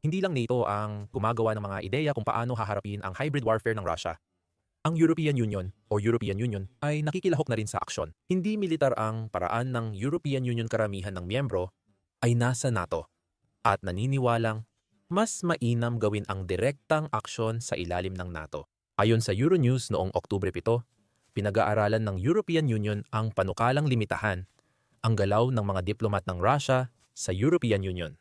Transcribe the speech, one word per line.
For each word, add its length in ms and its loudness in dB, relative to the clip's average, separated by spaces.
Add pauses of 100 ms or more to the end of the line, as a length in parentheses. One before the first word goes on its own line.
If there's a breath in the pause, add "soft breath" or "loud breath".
Hindi 160 -2
lang 160 2
nato 320 2
ang 480 -4
gumagawa 400 2
ng 80 -4
mga 240 -6
ideya 320 -2
kung 80 -4
paano 320 -2
haharapin 480 -4
ang 80 -6
hybrid 320 -2
warfare 320 2
ng 80 -6
Russia. 320 -4 (640)
Ang 160 0
European 400 4
Union 320 -2 (240)
o 80 2
European 400 0
Union 240 -2 (160)
ay 240 0
nakikilahok 480 0
na 80 0
rin 80 -4
sa 80 -4
aksyon. 480 -6
Hindi 320 0
militar 400 0
ang 320 -2
paraan 400 -2
ng 240 -2
European 480 -2
Union, 240 0
karamihan 480 -2
ng 160 -8
miyembro 400 -2 (560)
ay 80 4
nasa 400 2
nato 320 -2 (560)
at 240 4
naniniwalang 800 0 (400)
mas 400 -2
mainam 560 0
gawin 240 0
ang 240 -6
direktang 640 0
aksyon 480 -2
sa 160 -6
ilalim 400 -4
ng 160 -8
nato. 320 -10 (320)
Ayon 240 6
sa 160 0
Euronews 560 2
noong 240 -2
Oktubre 320 -2
pito, 320 0 (560)
pinag-aaralan 640 2
ng 160 -2
European 480 2
Union 480 0
ang 160 0
panukalang 560 2
limitahan 640 0 (520)
ang 160 2
galaw 320 4
ng 160 0
mga 160 0
diplomat 480 -2
ng 120 -4
Russia 520 2 (200)
sa 200 -6
European 480 2
Union. 400 -6